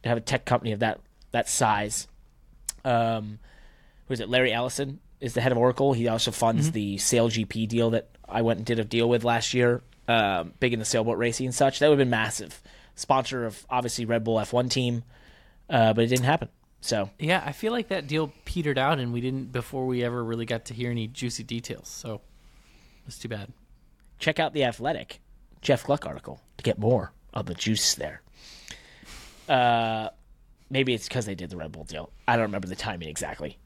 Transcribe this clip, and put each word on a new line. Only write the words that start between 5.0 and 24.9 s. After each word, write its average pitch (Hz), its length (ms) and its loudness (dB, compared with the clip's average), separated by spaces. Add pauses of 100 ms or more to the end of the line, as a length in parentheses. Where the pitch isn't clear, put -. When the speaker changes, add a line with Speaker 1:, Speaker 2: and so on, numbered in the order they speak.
Speaker 1:
is 123 140 -6
the 120 60 2
head 127 120 4
of 120 60 4
Oracle. 127 340 4
He 117 160 2
also 113 220 0
funds 113 360 2
Speaker 2:
Mm-hmm. 160 80 0
Speaker 1:
the 101 240 -2
Sail 117 300 4
G 110 160 0
P 113 220 -4
deal 117 240 2
that 113 180 -2 (200)
I 113 140 0
went 113 160 2
and 113 80 -6
did 117 120 0
a 110 60 0
deal 117 240 2
with 117 160 2
last 117 300 0
year, 123 280 4 (240)
um, 98 540 2
big 123 120 2
in 117 60 -2
the 110 60 -6
sailboat 113 340 0
racing 120 280 -2
and 123 80 -4
such. 135 240 2
That 147 100 6
would 143 100 8
have 135 80 6
been 120 40 0
massive. 110 520 -2 (320)
Sponsor 131 520 0
of, - 240 -10
obviously, 123 340 -2
Red 110 200 0
Bull 110 160 2
F 104 120 -6
one 123 160 2
team, 120 360 0 (680)
uh, 113 220 6
but 117 120 4
it 117 40 2
didn't 127 160 2
happen. 151 240 2 (320)
So 101 380 -2
Speaker 2:
Yeah, 165 260 0
I 143 80 -6
feel 220 200 -4
like 233 160 -4
that 165 200 -4
deal 151 240 -2 (120)
petered 147 340 -2
out, 139 200 2
and 120 140 -2
we 120 80 -2
didn't, 131 320 -4
before 131 340 -4
we 127 180 0
ever 120 180 -2
really 113 240 -4
got 117 200 -4
to 110 80 -12
hear 120 160 -4
any 117 180 -2
juicy 123 360 -8
details. - 440 -10
So 110 320 -12 (840)
it's - 120 -16
too 117 100 -12
bad. 104 240 -10 (680)
Speaker 1:
Check - 200 0
out 160 140 -2
The 143 120 2
Athletic, - 560 -4 (400)